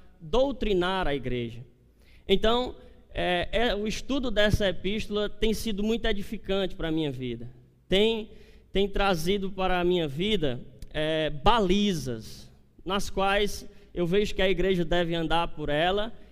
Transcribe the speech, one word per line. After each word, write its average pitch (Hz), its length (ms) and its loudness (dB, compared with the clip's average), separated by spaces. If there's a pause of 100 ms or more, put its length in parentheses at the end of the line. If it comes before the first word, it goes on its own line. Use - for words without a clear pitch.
(200)
doutrinar 190 880 0
a 143 60 2
igreja. 123 500 -4 (640)
Então, 220 480 2 (360)
é, 175 380 -2
é, 220 240 2
o 208 140 -4
estudo 247 420 -4
dessa 208 380 4
epístola 208 640 -2
tem 220 240 2
sido 202 280 -2
muito 220 220 0
edificante 196 720 -2
para 160 120 -4
a 160 40 -2
minha 156 180 0
vida. 123 400 -8 (380)
Tem, 214 420 2 (400)
tem 202 160 2
trazido 190 640 0
para 185 300 0
a 175 40 0
minha 175 220 2
vida, 151 540 0 (320)
é, 156 380 0
balizas, 175 1200 2 (320)
nas 196 240 -2
quais 196 580 0 (280)
eu 175 120 -2
vejo 202 280 2
que 196 80 0
a 190 80 4
igreja 180 340 2
deve 170 300 0
andar 165 340 0
por 147 220 -6
ela 190 420 0 (200)